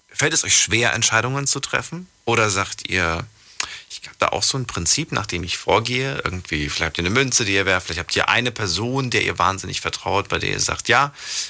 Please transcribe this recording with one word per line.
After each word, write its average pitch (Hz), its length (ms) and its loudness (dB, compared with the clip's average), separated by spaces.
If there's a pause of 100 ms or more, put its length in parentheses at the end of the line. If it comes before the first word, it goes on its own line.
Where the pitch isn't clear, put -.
(100)
Fällt 156 220 0
es - 120 4
euch - 120 4
schwer, - 360 4
Entscheidungen 123 540 0
zu - 140 4
treffen? 165 460 -4 (180)
Oder 113 260 2
sagt - 380 -2
ihr, 87 380 0 (640)
ich - 180 -12
hab - 100 -14
da 98 100 2
auch - 140 -2
so - 160 4
ein 120 80 -4
Prinzip, - 460 0
nach 110 140 -2
dem 87 160 -4
ich 87 160 -4
vorgehe. 123 680 0
Irgendwie, 78 440 -4
vielleicht 78 180 -4
habt - 120 -4
ihr 87 40 0
eine 87 80 0
Münze, 123 340 2
die 98 100 0
ihr 98 120 4
werft. 92 200 2
Vielleicht 80 140 -6
habt - 160 -4
ihr 95 120 2
eine 120 240 2
Person, 113 580 -2
der 104 120 2
ihr 90 160 -2
wahnsinnig 92 420 0
vertraut, 95 480 -2
bei 87 100 -2
der 95 120 -2
ihr - 100 -2
sagt, - 280 -2
ja, 135 240 4 (380)